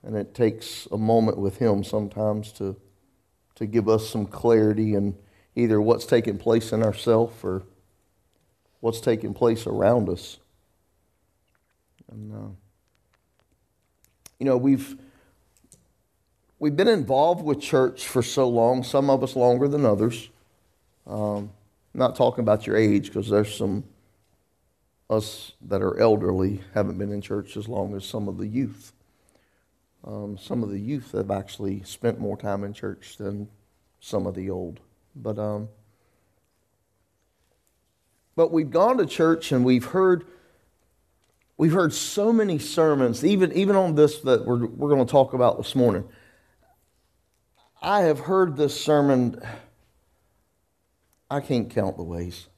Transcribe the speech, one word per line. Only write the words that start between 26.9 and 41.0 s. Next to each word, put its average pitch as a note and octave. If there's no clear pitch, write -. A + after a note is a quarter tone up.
been G2+
in G2+
church G2+
as G#2+
long G2+
as G2
some G#2+
of F#2
the G2+
youth. B2
Um, G#2
some A#2
of G#2
the G2
youth A#2+
have G2
actually G2
spent -
more G#2
time G2+
in G2+
church -
than G#2
some G2
of F#2
the F#2+
old. F2+
But, A2
um, G#2+
but E3
we've D#3
gone G3+
to F3+
church E3
and B2+
we've B2+
heard, F#3